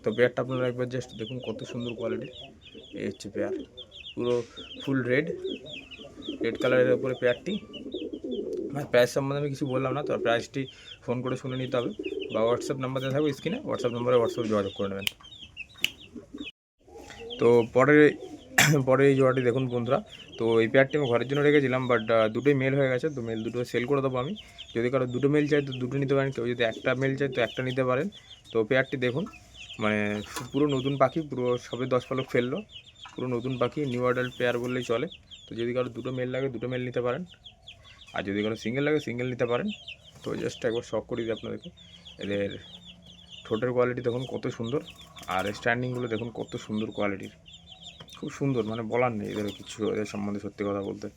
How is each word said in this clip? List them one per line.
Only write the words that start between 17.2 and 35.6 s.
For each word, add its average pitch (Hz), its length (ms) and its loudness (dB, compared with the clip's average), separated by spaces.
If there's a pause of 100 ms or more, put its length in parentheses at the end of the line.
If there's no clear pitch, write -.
তো 120 80 6 (260)
পরে, 147 220 8 (640)
<coughs> 147 300 6
পরে 131 220 8
এই 135 80 6
জোড়াটি 131 300 6
দেখুন 131 160 2 (100)
বন্ধুরা, 123 240 2 (400)
তো 117 60 0 (180)
এই 113 100 4
পেয়ারটি 135 260 6
আমি 143 140 2
ঘরের 120 180 4
জন্য 139 180 2
রেখেছিলাম, 135 420 4
but, 113 200 4
আহ, 113 240 6
দুটোই 135 280 4
মেল 135 160 2
হয়ে 135 140 4
গেছে, 123 140 0 (100)
তো 131 120 -6
মেল 113 180 -2
দুটো 117 120 -4 (140)
সেল 120 180 2
করে 139 140 4
দেবো 127 180 0
আমি। 160 100 -4 (420)
যদি 117 180 2
কারো 131 120 2 (100)
দুটো 135 200 2
মেল 151 160 4
চাই 147 180 4
তো 131 40 -8 (100)
দুটো 131 200 -4
নিতে 135 140 2
পারেন, 135 180 2
কেউ 117 180 -4
যদি 120 100 0 (100)
একটা - 180 -2 (100)
মেল 135 180 2
চাই 139 160 0
তো - 120 0
একটা - 220 -6
নিতে 131 220 0
পারেন। 135 160 0 (460)
তো - 40 0 (120)
পেয়ারটি 131 360 2
দেখুন, 127 200 0 (580)
মানে 107 160 2 (540)
পুরো 139 120 4 (120)
নতুন 135 260 0
পাখি, 131 180 2 (100)
পুরো 127 140 -2 (220)
সবে 123 180 -4 (100)
দশ 123 140 2
পালক 127 260 -4
ফেললো, 127 240 2 (560)
পুরো 123 120 -6 (100)
নতুন 123 240 -4
পাখি, 123 200 0 (120)
নিউ 123 140 -2
অ্যাডাল্ট 123 320 0
পেয়ার 123 240 2
বললেই 127 280 -2
চলে। 123 160 0 (400)
তো - 40 -20 (100)